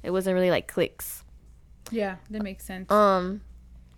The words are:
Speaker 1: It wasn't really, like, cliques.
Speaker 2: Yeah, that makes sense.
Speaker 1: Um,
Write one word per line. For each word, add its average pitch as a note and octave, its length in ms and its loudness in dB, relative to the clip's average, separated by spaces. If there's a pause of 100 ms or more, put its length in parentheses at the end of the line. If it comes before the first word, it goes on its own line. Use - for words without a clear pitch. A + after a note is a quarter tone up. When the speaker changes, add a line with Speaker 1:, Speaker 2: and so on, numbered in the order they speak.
Speaker 1:
It - 80 -4
wasn't F#3 240 0
really, F3+ 160 4
like, - 200 -2
cliques. - 540 -4 (680)
Speaker 2:
Yeah, G3+ 260 -4 (120)
that G#3+ 120 -8
makes F#3+ 220 -8
sense. F#3 260 -12
Speaker 1:
Um, G3 520 4 (560)